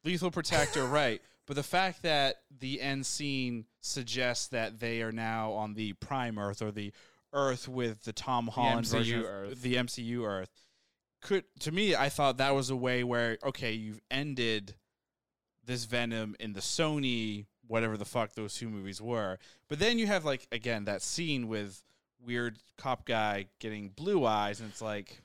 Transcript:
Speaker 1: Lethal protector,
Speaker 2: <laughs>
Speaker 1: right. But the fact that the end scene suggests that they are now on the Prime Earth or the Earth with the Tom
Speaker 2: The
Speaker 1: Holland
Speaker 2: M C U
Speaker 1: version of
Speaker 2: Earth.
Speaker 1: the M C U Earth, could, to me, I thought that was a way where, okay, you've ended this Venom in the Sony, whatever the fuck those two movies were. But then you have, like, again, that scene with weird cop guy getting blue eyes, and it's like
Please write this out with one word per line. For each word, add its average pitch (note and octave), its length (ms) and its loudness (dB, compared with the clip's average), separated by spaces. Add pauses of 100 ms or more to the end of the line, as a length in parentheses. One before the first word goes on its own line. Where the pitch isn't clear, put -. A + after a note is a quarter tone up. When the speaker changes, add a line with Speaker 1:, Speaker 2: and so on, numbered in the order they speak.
Speaker 1:
Lethal F3 260 0
protector, D3+ 540 2
Speaker 2:
<laughs> - 20 2
Speaker 1:
right. C3 360 4 (240)
But C#3 100 -4
the C#3+ 60 0
fact F#3 400 0
that C#3+ 400 2 (160)
the C3 220 -6
end C#3 260 -2
scene C3 580 -2 (160)
suggests B2 680 -2
that A2+ 320 -2
they A#2 220 -2
are A2+ 100 -2
now A2+ 400 -2
on G#2+ 220 -4
the G#2+ 200 -2
Prime B2 440 -4
Earth G2+ 220 -2
or G#2+ 100 -2
the G2+ 220 -6 (400)
Earth C3+ 360 2
with A#2+ 360 -2
the A2 80 -6
Tom A#2+ 340 0
Speaker 2:
The A2 60 -4
Speaker 1:
Holland A#2 260 4
Speaker 2:
M A#2 60 0
C A2+ 140 2
U A2+ 40 4
Speaker 1:
version A#2 180 2
of A2 60 -2
Speaker 2:
Earth. G2+ 360 -8
Speaker 1:
the B2 160 2
M A#2+ 100 2
C - 140 -6
U A#2 240 -2
Earth, F#2+ 240 -2 (720)
could, G3 220 2 (160)
to D#3 120 -2
me, F#3+ 240 4
I C#3 140 4
thought C#3 280 4
that C#3 160 6
was C3 140 2
a C3 80 0
way B2 260 2
where, A#2+ 400 2
okay, - 300 -2
you've A2 280 -6 (100)
ended A#2+ 640 0 (880)
this A#2+ 220 -4
Venom A2+ 520 0
in A2 140 -6
the F#2+ 80 -6
Sony, A#2+ 840 0 (200)
whatever A2+ 300 2
the G2+ 80 -4
fuck A2+ 300 -2
those G#2+ 200 -6
two A#2 140 -6
movies G2 320 -8
were. G#2+ 380 -2 (300)
But D3 100 -6
then A#3 200 4
you A3 100 2
have, F3+ 180 2
like, C#3 260 0
again, A2+ 320 -2
that G2+ 160 -2
scene C#3 480 -2
with G#2 340 -4 (400)
weird A#2+ 360 -2 (180)
cop B2+ 300 -4
guy G#2+ 400 2 (120)
getting G#2 300 -6
blue D3+ 380 2
eyes, G#2 340 2
and A2 80 -8
it's G#2 140 -12
like G#2 420 -6